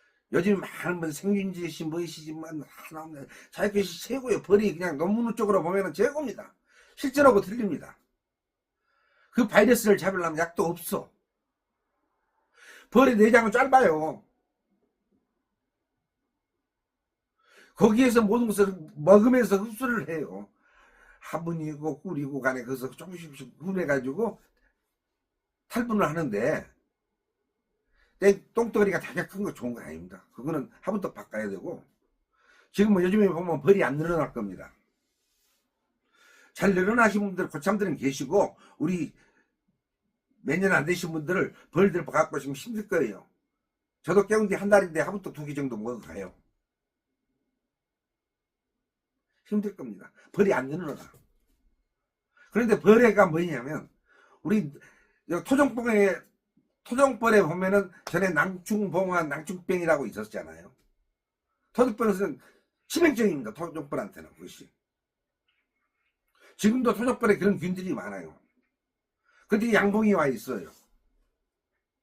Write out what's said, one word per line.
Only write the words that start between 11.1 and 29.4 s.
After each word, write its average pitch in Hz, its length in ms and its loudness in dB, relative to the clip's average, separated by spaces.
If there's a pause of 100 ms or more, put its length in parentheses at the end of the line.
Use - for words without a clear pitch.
벌의 254 240 6
내장은 220 360 6
짧아요. 240 720 2 (3500)
거기에서 233 460 4
모든 220 260 0
것을 196 300 0 (180)
먹으면서 208 640 6
흡수를 220 520 -6
해요. 160 380 -10 (760)
화분이고 156 800 -8
꿀이고 143 400 -8
간에 127 220 -4
거기서 127 280 -8
조금씩 160 680 -18
분해가지고 160 840 -4 (1300)
탈분을 220 380 -2
하는데 135 600 -4 (1500)
땡-, 196 340 4
똥덩어리가 208 460 0
되게 151 260 -6
큰 196 180 -10